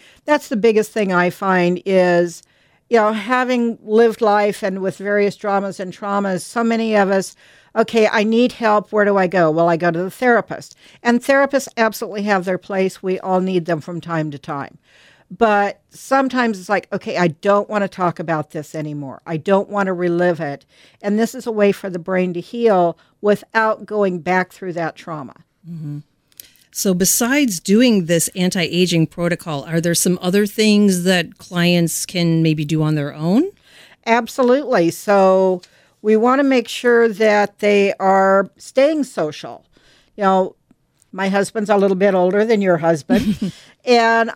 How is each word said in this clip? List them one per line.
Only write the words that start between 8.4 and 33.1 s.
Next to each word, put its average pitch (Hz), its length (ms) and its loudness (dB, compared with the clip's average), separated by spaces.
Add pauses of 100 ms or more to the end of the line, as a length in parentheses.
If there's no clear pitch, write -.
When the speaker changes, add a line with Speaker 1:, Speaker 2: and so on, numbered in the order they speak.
Speaker 1:
help. 208 400 -2
Where 208 140 2
do 202 120 2
I 185 100 2
go?" 170 220 2
Well, 165 200 2
I 170 80 2
go 175 120 0
to 170 140 -2
the 185 80 -8
therapist. - 640 -2 (260)
And 240 220 0
therapists 277 540 0
absolutely 214 460 -4
have 202 200 0
their 185 140 -4
place. 190 440 -4
We 185 180 -4
all 185 200 -2
need 185 260 -2
them 170 140 -4
from 170 220 -12
time 160 300 -4
to 143 60 -12
time. 143 400 -12 (580)
But 202 540 0
sometimes 254 680 -2
it's 180 100 -12
like, 196 240 -2
"Okay, 180 240 -6
I 175 120 2
don't 202 380 0
wanna 208 200 -2
talk 180 320 -4
about 156 320 -4
this 156 240 -12
anymore. 147 500 -10
I 165 120 -6
don't 196 300 0
wanna 196 260 -4
relive 175 460 0
it." 143 240 -8 (380)
And 208 160 -2
this 226 160 0
is 247 140 -12
a 233 40 -4
way 208 200 2
for 196 180 -6
the 185 80 -8
brain 185 360 -2
to 170 60 -8
heal 190 600 0 (200)
without 208 680 0
going 196 320 -2
back 180 340 -2
through 185 200 -10
that 165 220 -6
trauma. 151 380 -14 (340)
Speaker 2:
Mm-hmm. 156 320 -12 (720)
So 196 220 -2
besides 226 640 0
doing 208 460 2
this 165 300 0
anti-aging 175 720 0
protocol, 165 560 -6
are 165 180 -4
there 170 140 0
some 180 260 0
other 202 240 0
things 208 580 2
that 180 360 -2
clients 175 640 0
can 165 380 0
maybe 156 220 0
do 156 180 -2
on 151 100 0
their 143 200 -6